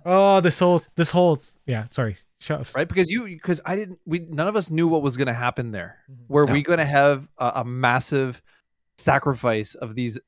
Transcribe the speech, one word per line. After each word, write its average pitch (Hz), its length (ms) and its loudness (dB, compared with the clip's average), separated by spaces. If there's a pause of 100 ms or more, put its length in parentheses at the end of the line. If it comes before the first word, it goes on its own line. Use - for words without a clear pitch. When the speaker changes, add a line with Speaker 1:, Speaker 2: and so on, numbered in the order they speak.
Speaker 1:
Oh, 196 300 4
this 175 200 2
whole, 180 220 4 (140)
this 165 160 0
whole, 170 260 4 (280)
yeah, 113 240 -4
sorry. 110 260 -4 (240)
Sh- - 120 -8 (240)
Speaker 2:
Right, 156 120 -2
because 175 220 0
you, 202 300 -6
'cause 175 260 -2
I 175 100 -4
didn't, 196 300 -8
we, 165 140 -4
none 165 280 -4
of 214 80 -2
us 185 140 -2
knew 165 180 2
what 160 140 2
was 131 160 -2
gonna 127 160 0
happen 123 380 -4
there. 90 260 -10 (120)
Speaker 1:
Mm-hmm. 123 240 -10
Speaker 2:
Were 147 120 6
Speaker 3:
No. 131 80 2
Speaker 2:
we 147 80 2
gonna 160 240 0
have 143 420 2 (120)
a, 123 160 0
a 120 100 -4
massive 127 760 -2 (560)
sacrifice 123 800 -2
of 110 200 -12
these 120 220 -6 (100)